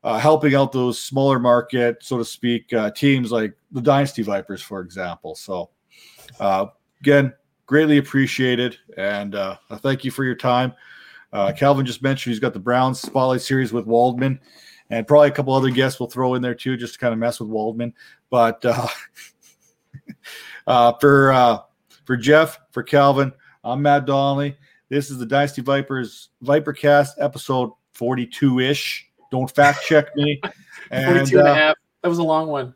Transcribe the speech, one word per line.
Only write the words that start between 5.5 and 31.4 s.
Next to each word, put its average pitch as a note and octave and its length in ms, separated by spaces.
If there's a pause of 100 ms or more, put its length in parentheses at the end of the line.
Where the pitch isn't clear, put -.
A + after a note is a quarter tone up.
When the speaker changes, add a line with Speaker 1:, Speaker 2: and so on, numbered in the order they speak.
Speaker 1:
uh, G2 260 (340)
again, C#3 320 (340)
greatly D3+ 320
appreciated. C3 800 (220)
And, G2+ 380
uh, F#2+ 200 (140)
I A2+ 60
thank C3+ 280
you C3 60
for C3+ 140
your B2+ 100
time. B2+ 400 (580)
Uh, G2+ 180
Calvin C#3 360
just A#2 160
mentioned C3+ 300
he's G#2+ 60
got B2+ 140
the G#2 80
Browns B2+ 400
Spotlight B2+ 400
Series C3 320
with A2+ 140
Waldman, B2 520 (520)
and A2+ 140
probably D3 240
a C#3 40
couple C3+ 220
other C3 160
guests B2+ 280
we'll A#2+ 100
throw B2+ 260
in B2 80
there B2 120
too, C3 220
just A#2 160
to - 80
kind A#2+ 120
of A2+ 60
mess A#2 220
with A2 80
Waldman. A2+ 440 (380)
But, A#2 340
uh, A#2+ 280
<laughs> - 1700
uh, A#2+ 340
for, C#3 320
uh, B2 260 (460)
for B2+ 120
Jeff, D3+ 440 (100)
for C3 120
Calvin, C#3 500 (320)
I'm B2+ 180
Matt C#3+ 240
Donnelly. C#3 500 (340)
This C3+ 200
is C3 80
the B2 80
Dynasty C#3 360
Vipers C3+ 680 (160)
Vipercast, C#3+ 720
episode C3+ 540 (220)
forty-two-ish. B2+ 1120 (240)
Don't C3 180
fact C#3+ 340
check D3+ 300
me. C#3+ 320
Speaker 2:
<laughs> - 40 (400)
Speaker 1:
And, C3 260
Speaker 2:
Forty-two C3+ 240